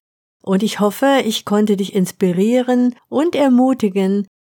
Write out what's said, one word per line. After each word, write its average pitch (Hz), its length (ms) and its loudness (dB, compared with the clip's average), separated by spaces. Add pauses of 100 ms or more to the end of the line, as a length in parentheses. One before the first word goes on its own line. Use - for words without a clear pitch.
(420)
Und 190 220 -2
ich - 160 -4
hoffe, 254 460 0
ich 220 200 -6
konnte 208 320 0
dich 196 160 -6
inspirieren 233 1040 0 (120)
und 320 280 -2
ermutigen, 220 880 2 (280)